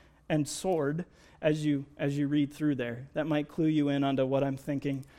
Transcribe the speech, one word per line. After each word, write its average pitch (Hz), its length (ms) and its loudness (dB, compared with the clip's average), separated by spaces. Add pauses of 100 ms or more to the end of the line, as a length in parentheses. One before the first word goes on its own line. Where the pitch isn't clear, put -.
(300)
and 151 180 2
sword 160 580 0 (360)
as 156 240 2
you, 143 200 2 (120)
as 143 200 -2
you 147 100 0
read 143 260 0
through 151 220 0
there. 123 380 -6
That 151 120 -2
might 151 220 0
clue 160 200 0
you 151 220 2
in 143 140 2
onto 135 220 2
what 135 180 2
I'm 135 140 0
thinking, 135 480 -4 (140)